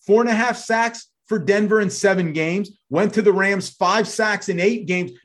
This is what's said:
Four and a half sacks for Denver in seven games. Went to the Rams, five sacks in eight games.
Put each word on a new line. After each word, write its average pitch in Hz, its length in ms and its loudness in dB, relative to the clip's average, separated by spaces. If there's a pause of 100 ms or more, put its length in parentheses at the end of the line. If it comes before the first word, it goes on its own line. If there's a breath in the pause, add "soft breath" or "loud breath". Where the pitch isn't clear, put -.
Four 214 160 4
and 240 80 0
a 220 40 2
half 233 220 0
sacks 233 520 -2 (180)
for 214 120 -2
Denver 208 440 2
in 190 80 -2
seven 185 420 0
games. 165 380 -2 (180)
Went 185 240 0
to 214 100 0
the 196 100 6
Rams, 190 360 0
five 196 400 0
sacks 208 400 -4
in 180 100 -4
eight 214 280 0
games. 180 260 -4 (120)